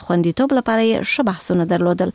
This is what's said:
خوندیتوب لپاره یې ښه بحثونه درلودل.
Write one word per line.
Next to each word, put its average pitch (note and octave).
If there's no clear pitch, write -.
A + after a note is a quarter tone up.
خوندیتوب F3+
لپاره A3+
یې A3+
ښه C#4+
بحثونه F3+
درلودل. F3